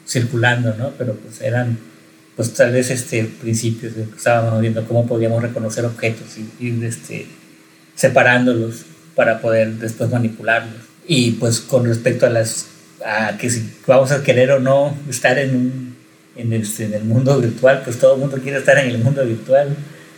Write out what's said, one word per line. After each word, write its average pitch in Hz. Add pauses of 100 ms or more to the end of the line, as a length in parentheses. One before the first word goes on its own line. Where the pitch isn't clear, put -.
circulando, 120
¿no? 135
Pero 110
pues -
eran, 117 (600)
pues, 120
tal 120
vez, 127
este, 120
principios 113
de 113
que -
estábamos 113
viendo 113
cómo 120
podíamos 113
reconocer 117
objetos 113
y, 110
y, 117
este, 113 (720)
separándolos 123 (320)
para 113
poder 113
después 113
manipularlos. 113 (320)
Y 123
pues 117
con 120
respecto 117
a 120
las, 113 (380)
a 107
que 123
si 113 (180)
vamos 131
a 139
querer 127
o 135
no 139 (140)
estar 127
en 131
un, 127 (380)
en 113
este, 110
en 104
el 107
mundo 131
virtual, 127
pues 117
todo 135
el 131
mundo 139
quiere 139
estar 139
en 135
el 113
mundo 135
virtual. 135 (420)